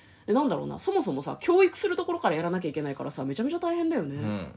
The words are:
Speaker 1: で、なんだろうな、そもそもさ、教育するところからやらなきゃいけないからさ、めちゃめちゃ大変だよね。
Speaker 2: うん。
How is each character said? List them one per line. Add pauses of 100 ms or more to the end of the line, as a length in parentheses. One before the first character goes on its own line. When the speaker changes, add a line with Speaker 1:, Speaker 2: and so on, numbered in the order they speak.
(240)
Speaker 1:
で、
な
ん
だ
ろ
う
な、
そ
も
そ
も
さ、
教
育
す
る
と
こ
ろ
か
ら
や
ら
な
き
ゃ
い
け
な
い
か
ら
さ、
め
ち
ゃ
め
ち
ゃ
大
変
だ
よ
ね。
Speaker 2:
う
ん。